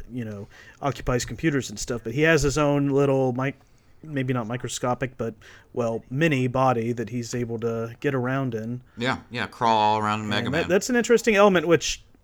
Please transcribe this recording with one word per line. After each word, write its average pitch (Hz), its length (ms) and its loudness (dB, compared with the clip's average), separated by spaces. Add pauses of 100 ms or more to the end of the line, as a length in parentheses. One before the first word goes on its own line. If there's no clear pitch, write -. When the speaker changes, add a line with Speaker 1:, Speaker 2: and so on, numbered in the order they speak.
(120)
Speaker 1:
you 120 140 -8
know, 104 220 -12 (340)
occupies 127 440 -2
computers 139 440 -2
and 104 100 -12
stuff, 120 240 -6
but 117 100 -8
he 147 80 0
has 160 200 4
his 143 160 0
own 143 320 2
little, 135 440 2
mic-, 131 260 -4 (420)
maybe 135 320 -4
not 117 140 -4
microscopic, 123 680 -4
but, 113 200 -6 (380)
well, 113 360 -2
mini 135 380 2
body 123 440 2
that 117 180 -4
he's 120 260 -6
able 117 240 -4
to 113 400 -4
get 143 160 -2
around 127 400 -2
in. 117 260 -6 (160)
Speaker 2:
Yeah, 117 200 -2 (120)
yeah, 113 160 -6
crawl 113 320 2
all 107 220 4
around 107 220 0
Speaker 1:
And 107 80 -6
Speaker 2:
Mega 104 160 0
Speaker 1:
that, 123 60 -2 (100)
Speaker 2:
Man. - 80 -2
Speaker 1:
that's 190 200 2
an 247 60 0
interesting 226 400 4
element, 190 320 6
which, - 340 2 (220)